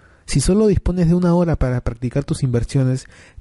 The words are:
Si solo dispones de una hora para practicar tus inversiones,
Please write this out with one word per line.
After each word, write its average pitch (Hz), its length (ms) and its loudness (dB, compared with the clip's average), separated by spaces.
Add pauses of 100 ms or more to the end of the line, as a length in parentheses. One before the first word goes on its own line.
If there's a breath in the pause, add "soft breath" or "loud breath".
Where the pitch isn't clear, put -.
(240 soft breath)
Si - 160 -2
solo 208 280 2
dispones 180 400 0
de 175 80 4
una 175 180 2
hora 165 220 2
para 127 260 -2
practicar 123 400 -4
tus - 220 -6
inversiones, 127 640 -2 (320 loud breath)